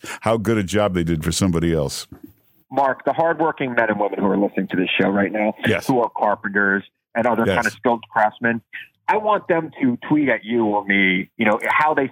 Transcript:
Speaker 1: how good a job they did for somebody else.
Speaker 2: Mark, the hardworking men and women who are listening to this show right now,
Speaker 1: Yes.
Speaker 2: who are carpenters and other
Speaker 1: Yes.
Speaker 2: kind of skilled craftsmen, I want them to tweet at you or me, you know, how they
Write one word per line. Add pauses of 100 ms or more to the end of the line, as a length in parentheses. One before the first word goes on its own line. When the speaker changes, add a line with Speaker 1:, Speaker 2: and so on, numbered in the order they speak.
(200)
Speaker 1:
how
good
a
job
they
did
for
somebody
else. (640)
Speaker 2:
Mark,
the
hardworking
men
and
women
who
are
listening
to
this (120)
show
right
now, (120)
Speaker 1:
Yes.
Speaker 2:
who
are
carpenters (300)
and
other
Speaker 1:
Yes.
Speaker 2:
kind
of
skilled
craftsmen, (500)
I
want
them (100)
to (100)
tweet
at
you
or
me,
you
know,
how
they